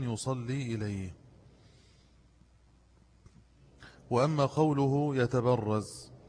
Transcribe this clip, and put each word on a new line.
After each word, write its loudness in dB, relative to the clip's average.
يصلي -4
إليه". -6
وأما 2
قوله 2
"يتبرز" 0